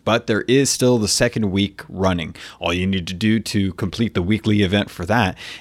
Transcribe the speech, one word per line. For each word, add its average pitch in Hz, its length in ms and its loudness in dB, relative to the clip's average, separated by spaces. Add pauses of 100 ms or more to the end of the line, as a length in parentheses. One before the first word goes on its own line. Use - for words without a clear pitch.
But 113 240 0
there 107 140 2
is 131 280 2
still 123 280 4
the 104 100 0
second 117 420 0
week 98 380 -2
running. 90 480 -2 (240)
All 87 120 -2
you 90 140 0
need 95 220 -2
to 92 60 -8
do 107 260 2
to 98 320 -2
complete 107 420 -4
the 95 80 0
weekly 104 400 2
event 101 260 0
for - 180 -10
that 104 300 2 (240)